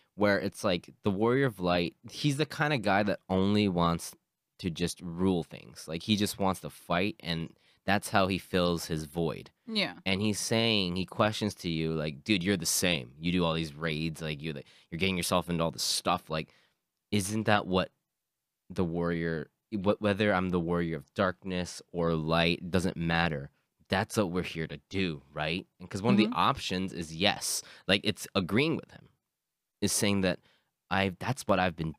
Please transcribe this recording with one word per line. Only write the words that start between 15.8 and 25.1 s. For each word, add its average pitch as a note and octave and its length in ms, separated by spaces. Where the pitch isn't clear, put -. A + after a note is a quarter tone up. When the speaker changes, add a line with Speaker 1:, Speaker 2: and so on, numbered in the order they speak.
Speaker 1:
stuff. - 480
Like, D#2+ 220
isn't G#2 360
that G#2+ 200
what F2+ 240
the F#2 140
warrior, E2 680
wh-, G2+ 280
whether G#2 340
I'm F#2 160
the F2+ 100
warrior E2+ 360
of - 180
darkness F#2 680
or E2+ 220
light, E2 560
doesn't F2 260
matter. E2 540
That's F#2+ 280
what G2+ 140
we're F2+ 140
here D#2+ 240
to D2+ 200
do, F2 340